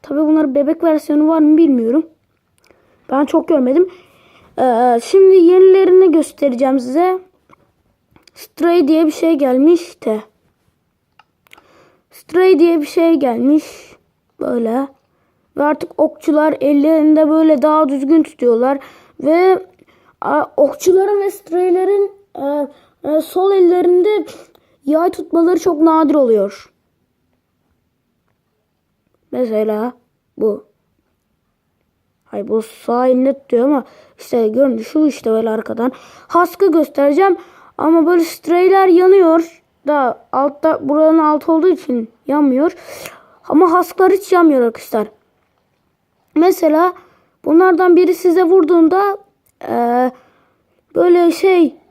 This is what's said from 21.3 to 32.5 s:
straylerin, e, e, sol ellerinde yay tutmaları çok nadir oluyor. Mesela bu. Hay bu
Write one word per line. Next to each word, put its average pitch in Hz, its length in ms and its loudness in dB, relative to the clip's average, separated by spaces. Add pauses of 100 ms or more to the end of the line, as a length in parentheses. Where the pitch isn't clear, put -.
straylerin, 370 840 -4 (220)
e, 285 340 -6 (400)
e, 311 120 -2
sol 370 320 -2
ellerinde 359 760 0 (580)
yay 320 260 0
tutmaları 339 480 -2
çok 320 220 -4
nadir 320 340 2
oluyor. 220 580 -2 (2500)
Mesela 220 600 -4 (440)
bu. 214 280 -4 (1600)
Hay 202 240 -12
bu 220 140 -4